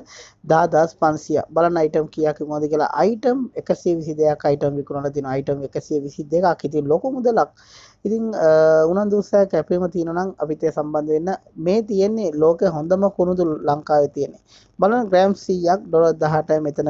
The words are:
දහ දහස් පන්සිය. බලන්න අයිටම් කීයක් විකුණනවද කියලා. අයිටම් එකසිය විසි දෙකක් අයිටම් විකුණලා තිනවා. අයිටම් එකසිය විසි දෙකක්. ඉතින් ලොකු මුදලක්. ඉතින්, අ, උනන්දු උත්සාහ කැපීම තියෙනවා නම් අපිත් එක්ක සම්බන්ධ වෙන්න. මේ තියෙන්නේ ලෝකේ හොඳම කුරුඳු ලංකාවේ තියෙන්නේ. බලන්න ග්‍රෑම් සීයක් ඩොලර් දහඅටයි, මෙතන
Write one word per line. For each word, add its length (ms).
දහ 240
දහස් 280
පන්සිය. 520
බලන්න 300
අයිටම් 320
කීයක් 280
විකුණනවද 320
කියලා. 240
අයිටම් 460
එකසිය 440
විසි 180
දෙකක් 300
අයිටම් 300
විකුණලා 380
තිනවා. 220
අයිටම් 280
එකසිය 380
විසි 240
දෙකක්. 400
ඉතින් 240
ලොකු 240
මුදලක්. 380
ඉතින්, 340
අ, 160
උනන්දු 320
උත්සාහ 300
කැපීම 400
තියෙනවා 300
නම් 200
අපිත් 240
එක්ක 140
සම්බන්ධ 360
වෙන්න. 200
මේ 280
තියෙන්නේ 500
ලෝකේ 360
හොඳම 420
කුරුඳු 340
ලංකාවේ 500
තියෙන්නේ. 320
බලන්න 300
ග්‍රෑම් 260
සීයක් 480
ඩොලර් 320
දහඅටයි, 460
මෙතන 300